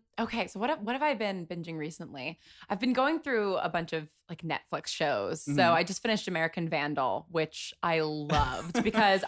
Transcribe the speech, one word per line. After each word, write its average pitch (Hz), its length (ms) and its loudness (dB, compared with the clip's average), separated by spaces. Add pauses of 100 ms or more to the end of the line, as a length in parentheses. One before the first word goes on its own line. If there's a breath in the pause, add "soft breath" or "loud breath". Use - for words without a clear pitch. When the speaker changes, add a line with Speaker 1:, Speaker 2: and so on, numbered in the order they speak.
(200)
Speaker 1:
okay, 226 280 -2
so 190 120 -10
what 240 100 0
have, 302 120 -2
what 220 120 -4
have 262 100 -2
I 294 100 2
been 196 320 -4
binging 165 320 -8
recently? 156 640 -10 (300 loud breath)
I've 196 100 -2
been 247 140 2
going 277 260 2
through 208 380 0
a 170 120 -2
bunch 165 240 -2
of, 156 140 -4 (220)
like, 170 140 -12
Netflix 156 440 -6
shows. 131 560 0
So 143 80 -2
Speaker 2:
Mm-hmm. 170 240 6
Speaker 1:
I 170 80 4
just 180 180 -4
finished 220 260 0
American 165 420 -2
Vandal, 143 600 0
which 160 440 -2 (100)
I 165 180 2
loved 151 840 0
Speaker 2:
<laughs> 214 60 0
Speaker 1:
because 202 380 6